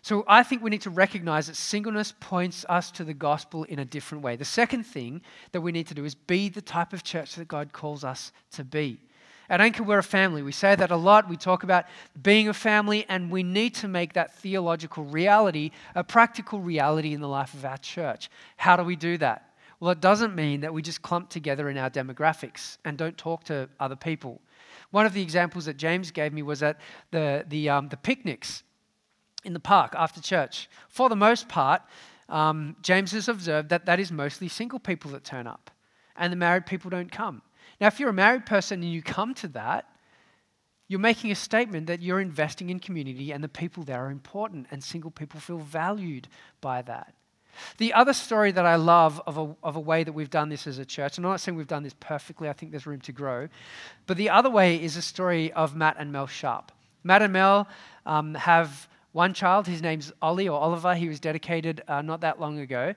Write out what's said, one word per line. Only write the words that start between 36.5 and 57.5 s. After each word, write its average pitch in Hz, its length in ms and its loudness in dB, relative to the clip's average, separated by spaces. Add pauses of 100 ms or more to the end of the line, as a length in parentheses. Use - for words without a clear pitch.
people 185 240 -8
don't 180 220 -8
come. 196 300 -8 (360)
Now, 202 100 4
if 208 120 0
you're 285 80 0
a 214 60 0
married 214 320 4
person 190 360 -2
and 170 80 -4
you 165 120 -6
come 220 320 -4
to 202 140 -12
that, 120 380 -4 (1040)
you're 190 100 -4
making 220 320 2
a 202 40 0
statement 208 540 -2
that 175 120 -4
you're 180 200 0
investing 170 500 -4
in 185 80 -6
community 139 540 -8
and 143 120 -8
the 151 60 -10
people 170 320 -10
there 131 240 -6
are 135 40 -8
important, 156 600 -10
and 139 120 -12
single 165 280 -12
people 151 300 -16
feel 175 180 -12
valued 160 680 -6 (360)
by 127 200 -4
that. 120 300 -14 (640)
The 226 160 0
other 247 220 6
story 214 380 2
that 180 120 4
I 170 120 8
love 165 500 6
of 147 100 -6
a, 156 260 -6
of 156 140 -6
a 160 40 -4
way 160 240 0
that 160 80 -8
we've 151 180 -8
done 151 180 0
this 147 180 -10
as 135 120 -8
a 135 80 -12
church, 143 320 -6
and 175 80 -4
I'm 190 60 0
not 190 80 -4
saying 175 180 -6
we've 151 80 -10
done 147 160 -6
this 139 180 -12
perfectly, 151 480 -10
I 147 60 -6
think 160 160 -14
there's 147 160 -12
room 143 160 -10
to 139 100 -16
grow, 131 360 -6 (580)
but 185 100 -2
the 208 140 0
other 240 180 8
way 185 340 4
is 160 140 -6
a 170 60 -8
story 170 500 -2
of 156 240 -2
Matt 156 220 2
and 147 120 -8
Mel 139 180 -6
Sharp. - 440 -8 (320)
Matt 185 160 8
and 202 140 4
Mel, 196 340 6 (380)